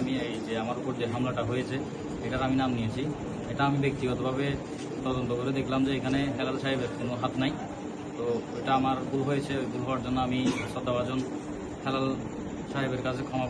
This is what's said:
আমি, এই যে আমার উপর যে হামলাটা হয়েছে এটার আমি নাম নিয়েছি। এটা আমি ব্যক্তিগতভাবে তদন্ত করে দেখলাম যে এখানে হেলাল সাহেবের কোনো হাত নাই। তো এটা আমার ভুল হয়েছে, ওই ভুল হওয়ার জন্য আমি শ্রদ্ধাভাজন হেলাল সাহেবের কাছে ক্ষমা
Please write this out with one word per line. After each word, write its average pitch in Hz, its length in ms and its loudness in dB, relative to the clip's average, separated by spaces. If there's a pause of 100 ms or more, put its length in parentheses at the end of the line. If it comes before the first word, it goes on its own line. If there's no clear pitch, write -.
আমি, 127 120 0 (140)
এই 113 80 -4 (120)
যে 113 60 -4 (120)
আমার 123 160 -2
উপর 131 200 -2
যে 117 120 2
হামলাটা 123 380 0
হয়েছে 127 260 0 (500)
এটার 127 200 0
আমি 131 160 4
নাম 131 160 4
নিয়েছি। 113 240 0 (500)
এটা 139 160 0
আমি 139 160 4
ব্যক্তিগতভাবে 131 600 0 (580)
তদন্ত 127 340 0
করে 131 200 0
দেখলাম 131 280 2
যে 139 120 2
এখানে 135 220 2 (180)
হেলাল 131 240 0
সাহেবের 131 360 0
কোনো 120 140 -2 (100)
হাত 127 200 0
নাই। 139 100 4 (640)
তো 120 80 -2 (360)
এটা 135 200 2
আমার 135 160 4 (140)
ভুল 135 180 2
হয়েছে, 139 320 2
ওই 123 120 -2
ভুল 123 140 -2
হওয়ার 131 180 0
জন্য 127 220 2
আমি 127 140 2 (320)
শ্রদ্ধাভাজন 123 480 0 (640)
হেলাল 135 220 2 (680)
সাহেবের 127 340 0
কাছে 131 220 0
ক্ষমা 127 220 0